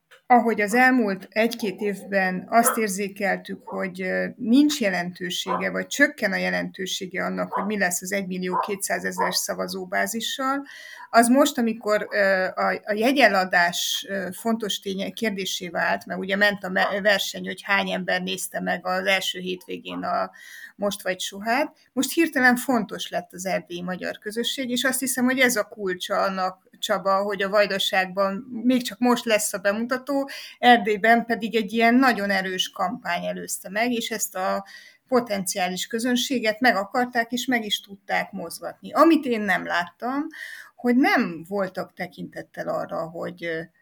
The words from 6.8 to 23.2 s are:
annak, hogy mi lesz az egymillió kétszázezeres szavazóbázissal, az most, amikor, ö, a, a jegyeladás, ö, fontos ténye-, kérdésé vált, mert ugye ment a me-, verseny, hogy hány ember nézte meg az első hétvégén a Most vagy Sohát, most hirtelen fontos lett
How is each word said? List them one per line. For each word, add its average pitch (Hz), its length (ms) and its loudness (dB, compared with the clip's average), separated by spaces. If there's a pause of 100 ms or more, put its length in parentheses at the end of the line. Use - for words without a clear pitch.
annak, 185 280 -4
hogy 190 120 -2
mi 208 140 -2
lesz 185 240 0
az 190 100 -8
egymillió 185 540 -4
kétszázezeres 185 680 -4
szavazóbázissal, 196 1300 -4 (440)
az 233 180 6
most, 285 300 4
amikor, 220 520 0
ö, 190 340 2
a, 190 400 0
a 214 80 -2
jegyeladás, 196 1160 4
ö, 190 240 -4
fontos 226 480 -2
ténye-, 196 300 -6
kérdésé 190 580 -4
vált, 180 380 -2
mert 185 140 -6
ugye 190 160 -2
ment 202 280 2
a 185 40 -6
me-, 190 340 0
verseny, 190 440 0
hogy 190 160 -8
hány 196 280 0
ember 185 320 -2
nézte 185 380 -6
meg 180 260 -4
az 185 200 -2
első 190 320 0
hétvégén 180 640 -8
a 185 280 -2 (460)
Most 202 260 -4
vagy 185 180 -6
Sohát, 226 560 -4 (160)
most 277 200 -2
hirtelen 262 440 4
fontos 233 540 -2
lett 175 220 -6